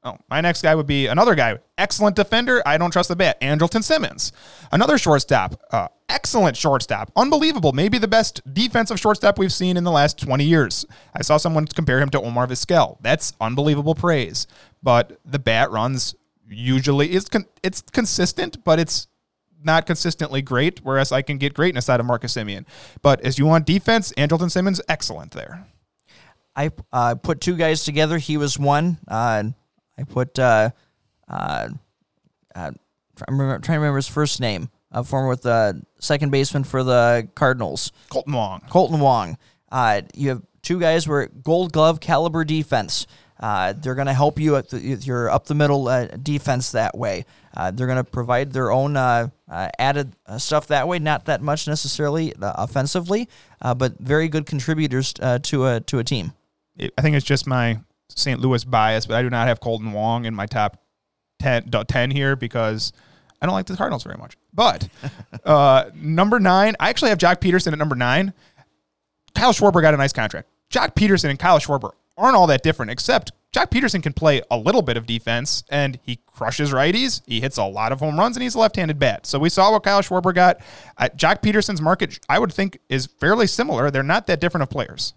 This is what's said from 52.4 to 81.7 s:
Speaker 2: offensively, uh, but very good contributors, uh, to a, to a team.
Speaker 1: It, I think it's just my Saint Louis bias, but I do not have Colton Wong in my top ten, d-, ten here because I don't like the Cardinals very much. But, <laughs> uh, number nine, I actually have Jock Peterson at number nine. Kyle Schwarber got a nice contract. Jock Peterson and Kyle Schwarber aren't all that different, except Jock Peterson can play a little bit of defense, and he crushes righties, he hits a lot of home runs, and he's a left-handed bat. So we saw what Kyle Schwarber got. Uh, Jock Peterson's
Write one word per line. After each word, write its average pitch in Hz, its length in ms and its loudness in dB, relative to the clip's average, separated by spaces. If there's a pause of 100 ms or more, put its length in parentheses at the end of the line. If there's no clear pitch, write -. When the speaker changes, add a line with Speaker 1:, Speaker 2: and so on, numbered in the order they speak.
Speaker 2:
offensively, 170 760 -2 (320)
uh, 127 100 -2
but 127 260 -2
very 156 300 0
good 151 160 -2
contributors, 143 800 -2
uh, 123 220 0
to 131 240 0
a, 117 120 0
to 131 200 -4
a 117 40 -2
team. 101 300 -6 (420)
Speaker 1:
It, - 220 -10
I - 20 -2
think 151 160 2
it's 139 80 0
just 139 220 -2
my 120 320 0 (300)
Saint 127 320 -2
Louis 123 220 0
bias, 110 420 2
but 113 120 -2
I 120 60 2
do 127 60 -2
not 120 200 0
have 117 100 0
Colton 113 340 -6
Wong 113 340 -2
in 113 80 -6
my 101 120 -6
top 104 340 -2 (600)
ten, 123 280 0
d-, 117 200 -2
ten 127 200 -2
here 139 280 0
because 113 560 -4 (500)
I - 40 -2
don't 180 60 0
like 190 140 -4
the 185 100 -10
Cardinals - 280 -4
very - 120 -14
much. - 220 -20 (160)
But, 123 340 2 (280)
<laughs> - 280 -18
uh, 135 480 6
number 160 460 0
nine, 196 400 4
I 185 100 0
actually 247 200 0
have 208 100 2
Jock 180 220 4
Peterson 175 340 2
at 151 60 -6
number 151 160 0
nine. 135 360 0 (1000)
Kyle 247 180 4
Schwarber 185 300 4
got 156 100 6
a 151 40 4
nice 135 160 0
contract. - 360 -6 (220)
Jock - 240 0
Peterson 196 360 4
and 139 80 -4
Kyle 170 200 6
Schwarber 135 320 -2 (260)
aren't 240 200 4
all 180 100 8
that 139 160 4
different, 131 300 -2
except - 400 0 (200)
Jock - 200 0
Peterson 233 280 0
can 151 120 -4
play 147 280 2 (120)
a 120 40 0
little 180 260 2
bit 123 140 -2
of 113 80 -6
defense, 117 640 -4
and 139 360 -2
he 123 220 -8
crushes 139 460 -4
righties, 185 540 0
he 117 140 -2
hits 131 180 -4
a 107 60 0
lot 101 260 -4
of 135 80 -4
home 151 200 -2
runs, 233 180 0
and 254 80 -6
he's 240 100 -6
a 262 60 -4
left-handed 170 400 0
bat. 123 260 -2
So 139 140 -2
we 160 80 2
saw 190 240 4
what 214 100 2
Kyle 202 180 2
Schwarber 180 320 0
got. 180 280 4 (360)
Uh, 127 200 0
Jock 175 260 2
Peterson's 208 400 0